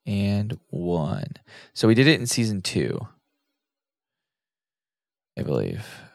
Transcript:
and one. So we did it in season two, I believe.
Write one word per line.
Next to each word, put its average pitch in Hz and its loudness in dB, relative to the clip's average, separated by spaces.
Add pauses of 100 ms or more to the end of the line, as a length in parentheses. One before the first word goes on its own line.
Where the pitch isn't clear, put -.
and 101 0 (120)
one. 87 -2 (460)
So - 2
we 113 8
did 135 6
it 156 6
in 120 -6
season 107 0
two, 67 -4 (2250)
I - -4
believe. 57 -4 (300)